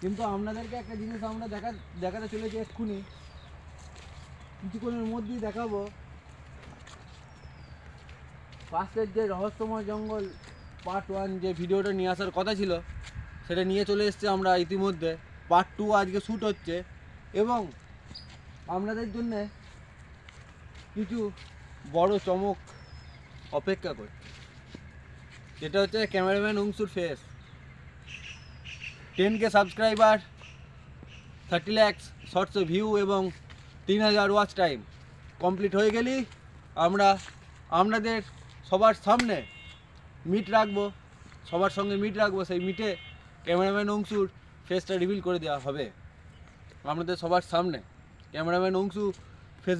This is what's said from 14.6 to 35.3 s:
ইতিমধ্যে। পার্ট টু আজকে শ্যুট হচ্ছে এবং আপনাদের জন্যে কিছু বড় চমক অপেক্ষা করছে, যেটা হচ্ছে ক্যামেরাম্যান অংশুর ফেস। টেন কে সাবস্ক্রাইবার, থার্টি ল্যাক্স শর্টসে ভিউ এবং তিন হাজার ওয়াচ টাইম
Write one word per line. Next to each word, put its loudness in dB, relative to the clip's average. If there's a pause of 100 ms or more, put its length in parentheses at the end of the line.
ইতিমধ্যে। 0 (380)
পার্ট 8 (100)
টু -2 (140)
আজকে 2
শ্যুট -4
হচ্ছে -2 (640)
এবং 4 (1160)
আপনাদের -4
জন্যে -2 (1500)
কিছু -4 (760)
বড় 6 (120)
চমক 0 (1040)
অপেক্ষা -2
করছে, -14 (1400)
যেটা -2
হচ্ছে 2 (140)
ক্যামেরাম্যান 4
অংশুর -2
ফেস। -2 (2000)
টেন 4
কে 4 (100)
সাবস্ক্রাইবার, 8 (1300)
থার্টি 0
ল্যাক্স 6 (280)
শর্টসে 2 (100)
ভিউ 4 (180)
এবং 4 (680)
তিন 6
হাজার 6
ওয়াচ 4 (100)
টাইম 6 (640)